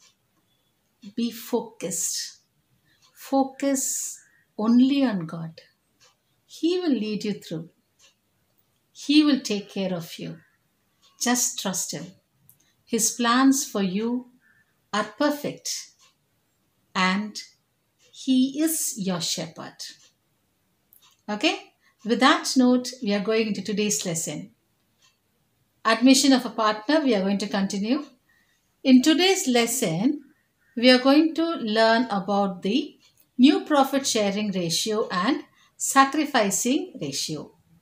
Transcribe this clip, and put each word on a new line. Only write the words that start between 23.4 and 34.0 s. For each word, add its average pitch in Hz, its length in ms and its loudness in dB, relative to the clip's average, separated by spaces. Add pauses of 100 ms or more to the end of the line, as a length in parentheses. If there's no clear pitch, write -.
into 196 160 -6
today's 208 420 -4
lesson. 165 460 -8 (1300)
Admission 262 480 6
of 247 120 2
a 214 40 -4
partner, 220 500 0
we 262 160 2
are 190 60 0
going 196 160 0
to 208 100 -4
continue. 208 560 -2 (800)
In 254 180 8
today's 349 460 2
lesson, 233 760 0 (520)
we 247 160 4
are 247 80 6
going 294 360 4
to 330 100 0
learn 226 680 2
about 196 500 -2
the 226 360 -4 (400)
new 311 240 6
profit 277 440 2